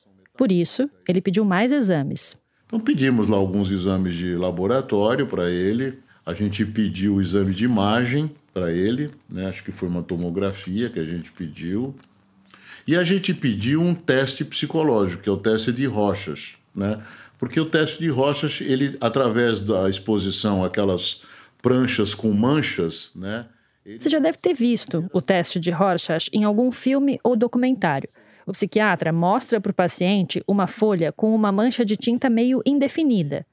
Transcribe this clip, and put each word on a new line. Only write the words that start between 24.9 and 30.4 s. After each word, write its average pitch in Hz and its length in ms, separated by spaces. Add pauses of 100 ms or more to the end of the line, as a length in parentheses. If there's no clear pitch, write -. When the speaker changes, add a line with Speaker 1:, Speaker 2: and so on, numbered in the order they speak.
Speaker 1:
o 180 100
teste 180 380
de 170 120
Rorschach 170 640
em 214 100
algum 214 280
filme 269 520
ou 240 120
documentário. 240 760 (360)
O - 60
psiquiatra 196 600
mostra 185 480
pro 196 140
paciente 180 760